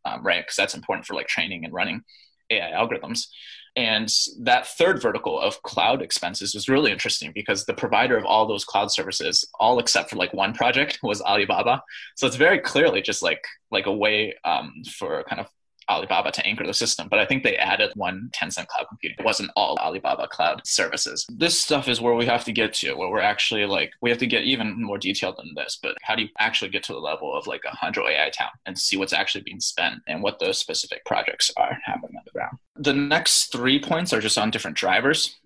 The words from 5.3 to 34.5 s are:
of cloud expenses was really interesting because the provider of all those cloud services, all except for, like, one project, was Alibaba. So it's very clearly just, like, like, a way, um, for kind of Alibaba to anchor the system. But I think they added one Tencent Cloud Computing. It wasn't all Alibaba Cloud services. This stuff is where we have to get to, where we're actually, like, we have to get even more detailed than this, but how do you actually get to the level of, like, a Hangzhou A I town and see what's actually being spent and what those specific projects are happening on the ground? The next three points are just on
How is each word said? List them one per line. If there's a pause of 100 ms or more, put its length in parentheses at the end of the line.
of
cloud
expenses
was
really
interesting
because
the
provider
of
all
those
cloud
services, (160)
all
except
for,
like,
one
project,
was
Alibaba. (340)
So
it's
very
clearly
just,
like, (260)
like,
a
way,
um,
for
kind
of (400)
Alibaba
to
anchor
the
system.
But
I
think
they
added
one
Tencent
Cloud
Computing.
It
wasn't
all
Alibaba
Cloud
services.
This
stuff
is
where
we
have
to
get
to,
where
we're
actually,
like,
we
have
to
get
even
more
detailed
than
this,
but
how
do
you
actually
get
to
the
level
of,
like,
a
Hangzhou
A
I
town (160)
and
see
what's
actually
being
spent
and
what
those
specific
projects
are
happening
on
the
ground? (200)
The
next
three
points
are
just
on